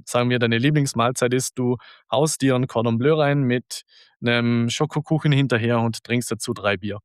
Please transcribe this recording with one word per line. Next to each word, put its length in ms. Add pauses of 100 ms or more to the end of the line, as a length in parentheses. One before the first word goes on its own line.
Sagen 240
wir, 100
deine 180
Lieblingsmahlzeit 760
ist, 240
du 200 (340)
haust 300
dir 140
ein 120
Cordon 300
Bleu 160
rein 300
mit 400 (380)
einem 480
Schokokuchen 600
hinterher 480
und 240
trinkst 260
dazu 240
drei 220
Bier. 300